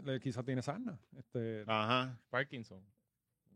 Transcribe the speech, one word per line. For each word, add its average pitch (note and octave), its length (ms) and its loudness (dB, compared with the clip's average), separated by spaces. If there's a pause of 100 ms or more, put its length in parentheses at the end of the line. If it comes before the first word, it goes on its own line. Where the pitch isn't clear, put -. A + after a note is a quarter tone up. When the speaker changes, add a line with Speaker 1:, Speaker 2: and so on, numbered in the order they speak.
Speaker 1:
le, C3+ 160 -2
quizás A#2+ 240 -2
tiene B2+ 180 0
sarna. F#3+ 360 -4 (200)
Este, A2+ 480 -4
Speaker 2:
Ajá. A#2 520 4 (120)
Speaker 3:
Parkinson. B2 520 -2 (720)